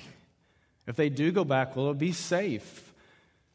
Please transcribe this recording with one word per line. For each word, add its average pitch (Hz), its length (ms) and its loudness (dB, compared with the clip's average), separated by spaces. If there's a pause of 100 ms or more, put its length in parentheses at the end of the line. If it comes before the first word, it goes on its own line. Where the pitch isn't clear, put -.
(880)
If 117 100 -6
they 151 120 2
do 143 220 2
go 180 140 2
back, 131 320 2
will 139 140 0
it 143 80 -4
be 175 120 2
safe? 175 800 -4 (640)